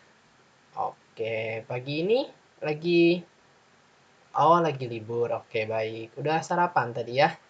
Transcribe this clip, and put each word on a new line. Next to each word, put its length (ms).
Oke, 880
pagi 400
ini 160
lagi, 560
oh, 240
lagi 240
libur. 480
Oke, 320
baik. 480
Udah 320
sarapan 480
tadi 240
ya? 160